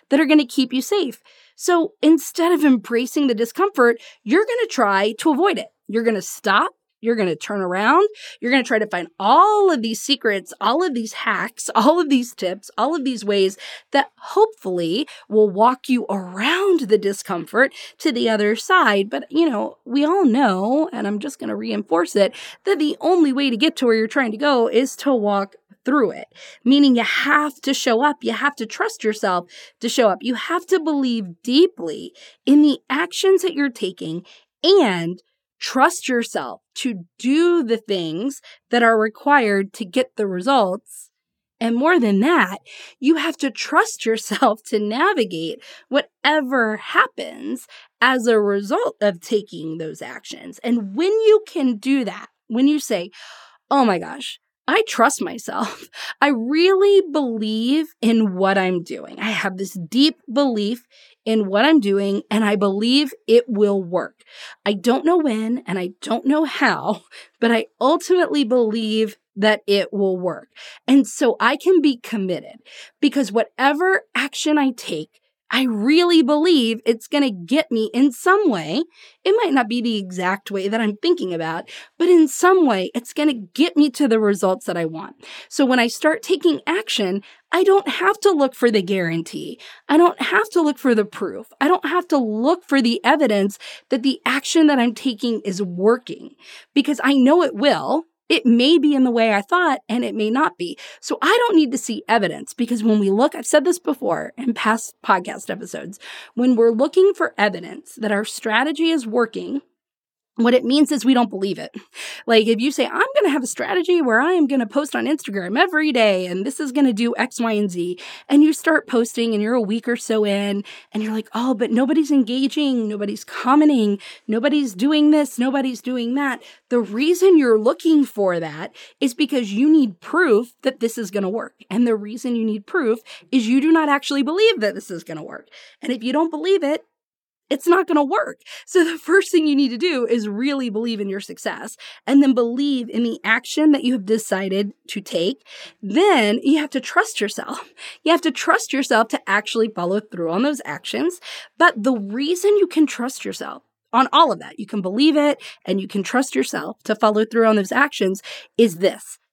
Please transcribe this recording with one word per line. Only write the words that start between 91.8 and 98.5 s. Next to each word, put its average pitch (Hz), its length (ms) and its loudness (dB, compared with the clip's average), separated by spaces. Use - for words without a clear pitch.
have 349 220 0
to 294 100 2
look 247 460 0
for 277 180 0
the 233 220 0
evidence 208 520 2
that 240 120 -2
the 269 240 -2
action 294 400 2
that 285 140 4
I'm 233 140 0
taking 233 480 -4
is 196 200 -6
working 196 720 -2
because 285 300 0
I 277 100 4
know 277 280 4
it 269 120 -2
will. 220 500 0
It - 160 0
may 254 340 4